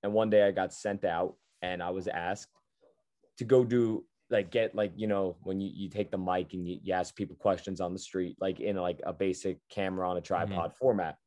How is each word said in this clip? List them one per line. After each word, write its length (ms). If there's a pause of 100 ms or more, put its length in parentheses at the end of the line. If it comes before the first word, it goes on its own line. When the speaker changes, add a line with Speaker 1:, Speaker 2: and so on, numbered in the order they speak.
Speaker 1:
And 120
one 180
day 160
I 40
got 220
sent 320
out 300 (260)
and 220
I 80
was 160
asked 440 (840)
to 60
go 200
do, 400 (280)
like, 180
get, 240
like, 220
you 120
know, 360
when 180
you, 120
you 160
take 200
the 80
mic 360
and 140
you, 140
you 120
ask 220
people 200
questions 440
on 140
the 60
street, 420
like, 180
in, 180
like, 280
a 80
basic 460 (100)
camera 400
on 80
a 20
Speaker 2:
Mm-hmm. 80
Speaker 1:
tripod 480
format. 520